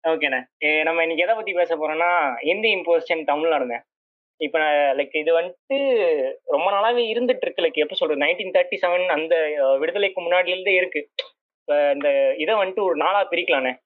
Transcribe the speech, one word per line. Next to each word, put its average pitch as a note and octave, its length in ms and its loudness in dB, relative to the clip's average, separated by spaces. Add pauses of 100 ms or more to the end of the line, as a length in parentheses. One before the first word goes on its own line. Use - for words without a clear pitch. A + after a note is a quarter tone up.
ஓகேண்ணே. C#3+ 360 0 (200)
ஏ, D#3 180 2
நம்ம E3 180 0
இன்னைக்கு E3 240 0
எதை A3 120 0
பத்தி A3 160 -8
பேச E3+ 240 0
போறோம்னா, D#3 640 0
இந்தி G#3 340 0
இம்போசிஷன் E3 520 -2
தமிழ்நாடுண்ணே. C#3+ 540 0 (560)
இப்ப D#3 220 -4
நான், D3 380 2
லைக், C#3 200 -4
இது E3 240 2
வந்துட்டு A#3 680 -2 (360)
ரொம்ப D#3+ 260 0
நாளாவே G#3+ 260 2
இருந்துட்டு A#3 440 0
இருக்கு. F3+ 220 -4
லைக், E3 100 0
எப்ப D3+ 220 0
சொல்றது, D3+ 260 0
நைன்டீன் F3 320 0
தேர்ட்டி F3+ 280 2
செவன் F3+ 260 0
அந்த, D#3+ 520 0
அ, C3+ 180 4
விடுதலைக்கு F#3+ 440 -2
முன்னாடில F3+ 280 2
இருந்தே F#3 260 -2
இருக்கு. F3+ 340 -2 (520)
இப்ப D3 320 2
இந்த C#3 460 2
இதை E3 160 0
வந்துட்டு G3 280 0
ஒரு F3 140 0
நாளா F3+ 320 2
பிரிக்கலாண்ணே. C#3+ 580 -2